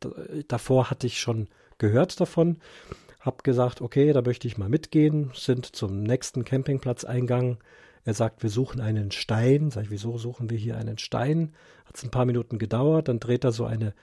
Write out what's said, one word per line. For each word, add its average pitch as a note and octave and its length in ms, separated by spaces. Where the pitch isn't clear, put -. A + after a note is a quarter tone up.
d-, - 460
davor B2+ 420
hatte B2+ 180
ich - 120
schon A2+ 300
gehört B2 440
davon, E3+ 380
hab - 240
gesagt, B2 380
okay, C#3 320
da C3 80
möchte A#2+ 260
ich G#2+ 100
mal G2 120
mitgehen, D3+ 640
sind - 420
zum G2 280
nächsten A#2+ 420
Campingplatzeingang. B2 1120
Er A#2 80
sagt, A2 300
wir A2+ 60
suchen B2+ 300
einen G#2+ 320
Stein. C3+ 600
Sag G#2+ 120
ich, G#2 80
wieso A#2 260
suchen A#2 320
wir A2+ 80
hier A2+ 200
einen A2 200
Stein? D#3 560
Hat's - 220
ein A2+ 60
paar B2+ 140
Minuten A#2+ 340
gedauert, C3+ 500
dann A#2 100
dreht B2 240
er B2+ 80
so A#2 140
eine A2 380